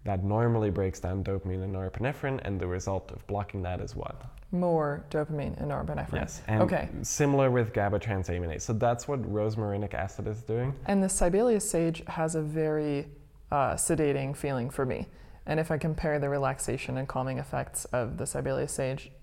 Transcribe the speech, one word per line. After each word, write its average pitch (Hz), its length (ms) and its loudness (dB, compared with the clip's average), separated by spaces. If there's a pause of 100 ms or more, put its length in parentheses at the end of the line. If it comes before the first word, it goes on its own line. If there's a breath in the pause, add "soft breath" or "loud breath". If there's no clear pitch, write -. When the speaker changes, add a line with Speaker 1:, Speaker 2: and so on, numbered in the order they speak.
Speaker 1:
that 98 200 0
normally 110 460 4
breaks 95 300 0
down 92 220 -2
dopamine 92 400 -2
and 95 120 -4
norepinephrine, 120 680 -2
and 101 140 -2
the 90 80 -2
result 92 460 -2
of - 140 -12
blocking 101 360 -4
that 90 180 -4
is 110 140 -8
what? - 280 -10 (300)
Speaker 2:
More 165 580 2
dopamine 147 500 -2
and 143 100 -2
norepinephrine. 139 440 -4
Speaker 1:
Yes, - 340 -4
and 110 140 6
Speaker 2:
Okay. 156 260 4 (140)
Speaker 1:
similar 139 480 4
with 120 220 4
gaba 101 260 2
transaminase. 90 640 -2
So 120 100 -2
that's 120 340 2
what 139 160 -2
rosmarinic 104 720 0
acid 98 320 -4
is 107 160 -4
doing. 123 320 0 (120)
Speaker 2:
And 196 160 4
the 185 60 2
Sibelius 202 640 4
sage 165 380 2
has 160 260 -2
a 156 80 0
very, 151 680 0 (440)
uh, 135 220 4
sedating 143 600 2
feeling 139 340 0
for 135 160 0
me. 123 220 -2 (400 loud breath)
And 156 140 2
if 160 100 -2
I 156 80 2
compare 156 400 0
the 143 100 0
relaxation 131 720 -2
and 135 80 -2
calming 131 320 -2
effects 135 480 -4
of 123 300 -2
the 139 100 -4
Sibelius 135 460 -2
sage 135 400 -4 (100)